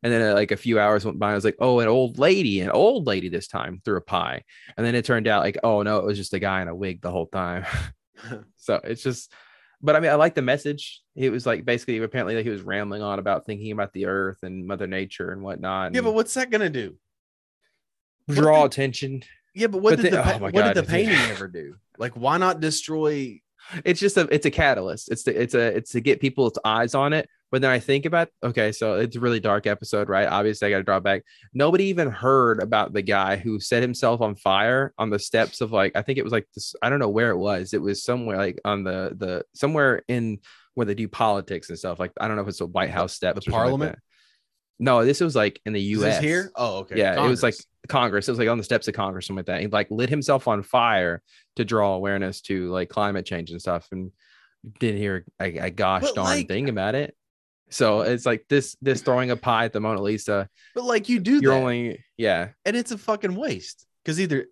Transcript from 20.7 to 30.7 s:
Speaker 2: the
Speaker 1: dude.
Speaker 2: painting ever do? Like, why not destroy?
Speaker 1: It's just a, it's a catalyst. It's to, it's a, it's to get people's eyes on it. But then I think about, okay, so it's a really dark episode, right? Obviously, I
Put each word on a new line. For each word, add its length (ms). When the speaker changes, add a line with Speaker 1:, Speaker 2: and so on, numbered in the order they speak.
Speaker 2:
the 80
Speaker 1:
dude. 60
Speaker 2:
painting 420
ever 160
do? 280
Like, 160
why 240
not 240
destroy? 800
Speaker 1:
It's 160
just 180
a, 40
it's 120
a 60
catalyst. 600
It's 120
to, 180
it's 120
a, 240
it's 140
to 100
get 200
people's 420
eyes 320
on 180
it. 140
But 100
then 80
I 100
think 260
about, 240
okay, 300
so 240
it's 220
a 20
really 220
dark 260
episode, 400
right? 180
Obviously, 440
I 20